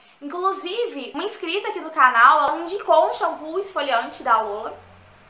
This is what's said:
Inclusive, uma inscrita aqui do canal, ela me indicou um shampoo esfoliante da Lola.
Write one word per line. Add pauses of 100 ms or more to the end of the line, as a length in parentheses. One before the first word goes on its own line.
(200)
Inclusive,
uma
inscrita
aqui
do
canal,
ela
me
indicou
um
shampoo
esfoliante
da
Lola. (540)